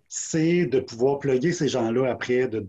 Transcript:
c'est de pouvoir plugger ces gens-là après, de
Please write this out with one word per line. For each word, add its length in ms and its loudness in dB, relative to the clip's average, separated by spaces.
c'est 580 0
de 140 2
pouvoir 400 0
plugger 340 2
ces 140 0
gens-là 440 0
après, 360 0
de 220 -4